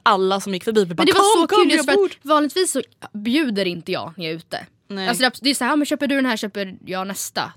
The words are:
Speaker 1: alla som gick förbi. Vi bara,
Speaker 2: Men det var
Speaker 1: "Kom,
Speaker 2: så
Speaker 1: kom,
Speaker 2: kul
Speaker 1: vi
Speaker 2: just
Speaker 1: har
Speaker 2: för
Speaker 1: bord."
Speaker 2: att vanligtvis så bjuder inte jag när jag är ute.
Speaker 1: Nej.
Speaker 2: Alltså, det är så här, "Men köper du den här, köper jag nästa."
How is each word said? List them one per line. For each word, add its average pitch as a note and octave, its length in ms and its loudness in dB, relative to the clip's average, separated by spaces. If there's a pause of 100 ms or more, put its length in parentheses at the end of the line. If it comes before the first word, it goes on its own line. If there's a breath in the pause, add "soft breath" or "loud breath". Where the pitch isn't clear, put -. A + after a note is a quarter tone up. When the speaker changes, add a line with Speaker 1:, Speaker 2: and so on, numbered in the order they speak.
Speaker 1:
alla F#3+ 380 2
som G3 140 -6
gick F3+ 100 -6
förbi. G#3+ 200 2
Vi F3 100 -6
bara, - 20 -12
Speaker 2:
Men - 100 2
det E4+ 60 6
var G4 220 4
Speaker 1:
"Kom, E4+ 80 4
Speaker 2:
så D#4+ 60 2
Speaker 1:
kom, G4 160 4
Speaker 2:
kul C#4 60 4
Speaker 1:
vi D#4 60 2
Speaker 2:
just C#4+ 120 0
Speaker 1:
har C#4+ 60 4
Speaker 2:
för G4+ 80 4
Speaker 1:
bord." F#4 80 0 (100)
Speaker 2:
att - 60 -20
vanligtvis D4+ 460 2
så C4 100 -2 (300)
bjuder A3+ 540 -2
inte F3 260 -6
jag D3 240 -6
när F3+ 80 -10
jag D#3+ 80 -6
är E3 40 -8
ute. - 300 -12 (260)
Speaker 1:
Nej. F#3+ 160 -6
Speaker 2:
Alltså, B3 220 2 (100)
det C4 100 0
är C4+ 40 2
så B3+ 100 -4
här, C#4 120 2
"Men D4 100 2
köper D4 200 -2
du C#4 100 2
den C4 100 2
här, A#3 100 0
köper G3 400 -8 (100)
jag F#3 200 -6
nästa." F#3+ 500 -6